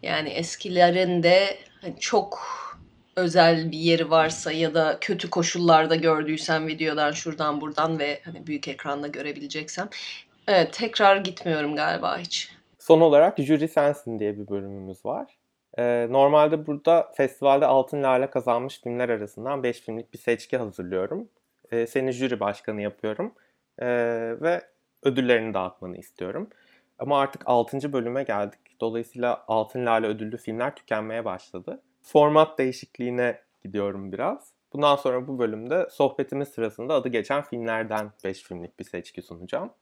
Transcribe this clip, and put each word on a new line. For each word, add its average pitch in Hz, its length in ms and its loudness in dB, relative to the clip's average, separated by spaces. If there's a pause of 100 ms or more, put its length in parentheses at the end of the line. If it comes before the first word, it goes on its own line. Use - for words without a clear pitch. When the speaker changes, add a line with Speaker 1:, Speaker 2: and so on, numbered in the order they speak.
Speaker 1:
Yani 156 260 -4
eskilerin 175 920 2
de 190 360 4 (220)
hani - 200 -12
çok - 400 -2 (760)
özel 165 560 4
bir 156 60 -8
yeri 165 320 2
varsa 160 420 2
ya 160 220 -2
da 160 260 2
kötü 180 300 -4
koşullarda 165 640 4
gördüysem 156 720 0
videodan, 156 460 -2
şuradan, 151 480 -4
buradan 156 380 -2
ve 143 260 -4
hani 170 220 -14
büyük 147 220 -8
ekranda 143 400 -8
görebileceksem, 147 800 -10 (600)
evet, 185 240 6
tekrar 220 440 4
gitmiyorum 165 600 -4
galiba 165 420 -2
hiç. - 400 -8 (200)
Speaker 2:
Son 160 220 6
olarak 160 380 6
Jüri 151 300 2
Sensin 143 500 -2
diye 104 200 -4
bir 101 100 -12
bölümümüz 98 560 -10
var. - 340 -8 (400)
Ee, 120 320 0
normalde 151 560 4
burada 156 500 2
festivalde 139 500 2
Altın 135 360 2
Lale 131 280 2
kazanmış 123 500 -2
filmler 120 280 -4
arasından 117 540 -6
beş 123 180 -4
filmlik 113 320 -12
bir - 60 -18
seçki - 380 -4
hazırlıyorum. 101 720 -6 (440)
Ee, 117 140 0
seni 131 260 -2
jüri 123 280 -2
başkanı 104 420 -4
yapıyorum. 110 520 -6 (480)
Ee, 123 40 -4 (540)
ve 170 220 -2 (400)
ödüllerini 123 520 0
dağıtmanı 92 420 -6
istiyorum. 104 520 -10 (500)
Ama 139 220 0
artık 135 260 -4
altıncı 131 460 0
bölüme 123 300 -4
geldik. 104 380 -4 (200)
Dolayısıyla 117 680 -4
Altın 110 380 -2
Lale 113 200 2
ödüllü 107 300 -6
filmler 117 400 -6
tükenmeye 110 480 -6
başladı. 92 580 -10 (200)
Format 151 560 6
değişikliğine 123 840 -4 (200)
gidiyorum 98 500 -6
biraz. 151 400 -6 (200)
Bundan 143 240 4
sonra 127 320 -2
bu 135 100 -8
bölümde 120 520 -2
sohbetimiz 139 580 -2
sırasında 117 460 -6
adı 135 140 0
geçen 123 340 -2
filmlerden 110 720 -6 (120)
beş 95 180 -8
filmlik 87 360 -14
bir 92 60 -14
seçki - 380 -14
sunacağım. 90 600 -10